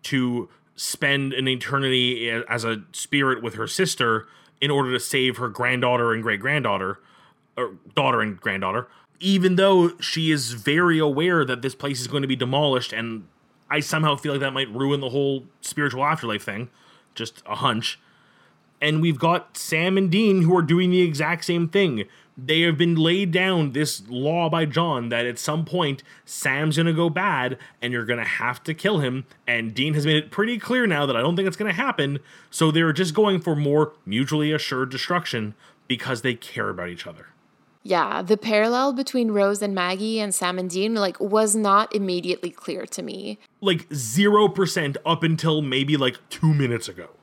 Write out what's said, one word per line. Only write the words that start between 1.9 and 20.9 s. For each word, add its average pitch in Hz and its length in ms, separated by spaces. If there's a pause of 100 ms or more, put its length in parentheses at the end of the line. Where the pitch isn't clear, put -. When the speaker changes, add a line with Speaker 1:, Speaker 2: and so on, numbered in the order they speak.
Speaker 1:
a-, 113 180
as 117 160
a 110 280
spirit 135 500
with 113 140
her 110 100
sister - 640 (340)
in 143 80
order 139 220
to 123 80
save 127 380
her 120 120
granddaughter 123 640
and 113 80
great-granddaughter, 107 800 (580)
or 107 180 (200)
daughter 131 260
and 104 180
granddaughter, 98 480 (320)
even 185 360
though 180 440
she 160 300
is 127 240
very 160 460
aware 156 440
that 127 200
this 131 100
place 139 280
is 123 60
going 139 140
to 135 60
be 131 80
demolished, 131 580
and 113 320 (420)
I 185 120
somehow 156 360
feel 143 180
like 139 80
that 135 120
might 135 180
ruin 139 280
the 135 100
whole 135 360 (160)
spiritual 135 440
afterlife 120 380
thing. 107 260 (460)
Just - 300
a 104 120
hunch. 117 420 (840)
And 151 180
we've 165 200
got 165 360
Sam 180 440
and 185 120
Dean 196 300
who 180 160
are 165 60
doing 175 260
the 180 140